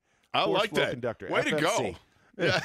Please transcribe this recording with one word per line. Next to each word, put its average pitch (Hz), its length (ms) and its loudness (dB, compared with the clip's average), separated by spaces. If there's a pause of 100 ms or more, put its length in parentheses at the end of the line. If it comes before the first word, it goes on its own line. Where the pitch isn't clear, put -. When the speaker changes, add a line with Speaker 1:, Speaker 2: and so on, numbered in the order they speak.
(320)
Speaker 1:
I 147 140 2
Speaker 2:
Force 190 140 2
Speaker 1:
like 220 100 0
Speaker 2:
flow - 100 0
Speaker 1:
that. 127 100 2
Speaker 2:
conductor, 117 380 -6
Speaker 1:
Way 208 140 0
to 160 140 0
Speaker 2:
F 143 60 0
F 190 140 2
C. 190 60 0
Speaker 1:
go. 92 140 -4 (400)
Yeah. 185 280 0